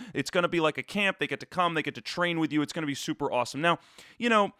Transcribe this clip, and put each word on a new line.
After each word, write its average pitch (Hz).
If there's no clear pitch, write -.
It's -
gonna 175
be 170
like 151
a 127
camp. 196
They 147
get 139
to 135
come. 175
They 156
get 143
to 117
train 175
with 156
you. 151
It's 143
gonna 160
be 139
super 147
awesome." 123
Now, 170
you 233
know, 208